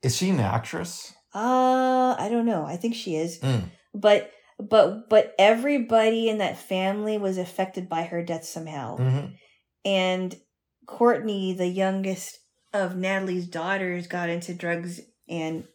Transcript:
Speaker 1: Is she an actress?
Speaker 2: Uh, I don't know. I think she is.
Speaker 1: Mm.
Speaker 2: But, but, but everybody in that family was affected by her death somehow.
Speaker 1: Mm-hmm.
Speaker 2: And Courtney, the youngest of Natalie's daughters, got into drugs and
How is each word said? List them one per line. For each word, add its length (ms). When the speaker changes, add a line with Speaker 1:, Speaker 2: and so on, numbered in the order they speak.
Speaker 1:
Is 160
she 140
an 80
actress? 720
Speaker 2:
Uh, 840
I 120
don't 160
know. 200
I 100
think 200
she 200
is. 240
Speaker 1:
Mm. 240
Speaker 2:
But, 380
but, 500
but 300
everybody 920
in 100
that 180
family 600
was 200
affected 500
by 160
her 200
death 200
somehow. 540
Speaker 1:
Mm-hmm. 300
Speaker 2:
And 500
Courtney, 680
the 140
youngest 720
of 220
Natalie's 520
daughters, 600
got 220
into 260
drugs 440
and 460